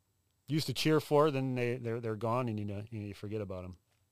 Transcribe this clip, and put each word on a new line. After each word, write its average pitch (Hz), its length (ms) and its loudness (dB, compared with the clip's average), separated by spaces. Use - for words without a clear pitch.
used 143 200 -2
to 127 80 -4
cheer 156 260 4
for, 151 300 6
then 131 240 0
they, 120 220 0
they're, 120 240 -4
they're 110 140 -4
gone, 117 340 0
and 107 100 -2
you 104 80 -4
know, 104 240 -6
you 104 240 -8
forget 107 260 -6
about 92 240 -8
'em. 90 120 -12